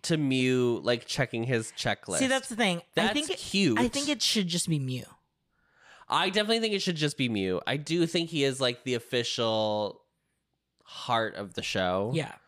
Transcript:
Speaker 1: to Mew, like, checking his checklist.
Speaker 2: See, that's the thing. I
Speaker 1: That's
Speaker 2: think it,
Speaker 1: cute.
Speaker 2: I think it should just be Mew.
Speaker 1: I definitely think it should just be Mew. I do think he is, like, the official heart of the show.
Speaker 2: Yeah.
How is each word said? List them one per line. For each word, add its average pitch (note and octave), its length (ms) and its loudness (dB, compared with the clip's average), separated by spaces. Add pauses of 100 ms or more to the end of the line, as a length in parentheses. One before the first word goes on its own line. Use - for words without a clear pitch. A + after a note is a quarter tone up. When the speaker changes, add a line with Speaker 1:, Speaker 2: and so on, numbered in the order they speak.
Speaker 1:
to E3 140 0
Mew, B2+ 680 2
like, A#2 220 0
checking A#2+ 360 -2
his A#2 340 -2
checklist. - 420 -2
Speaker 2:
See, C4 100 2
that's C4 200 0
the A#3 80 -8
thing. F#3+ 220 0
I - 40 -10 (120)
Speaker 1:
That's F3+ 200 2
Speaker 2:
think D#4 160 -2
it, - 80 -4
Speaker 1:
cute. F#3+ 420 2
Speaker 2:
I A#3+ 80 4
think C#4 200 -2
it C#4 140 0
should G3+ 240 2
just E3+ 220 -2
be D#3 100 2
Mew. B2+ 260 -4 (1040)
Speaker 1:
I E3+ 200 2
definitely G#3+ 320 2
think A3 140 0
it F#3+ 80 0
should F3 140 0
just D3 200 0
be C3 120 0
Mew. F#2+ 380 2
I C3 120 0
do D#3+ 280 0
think E3 240 -2
he D3 140 2
is, C3+ 160 0
like, B2 240 0
the B2+ 100 0
official A2 1080 0 (840)
heart A2+ 500 -2
of G2 200 -8
the - 80 -6
show. F#2+ 520 0
Speaker 2:
Yeah. - 180 -4 (160)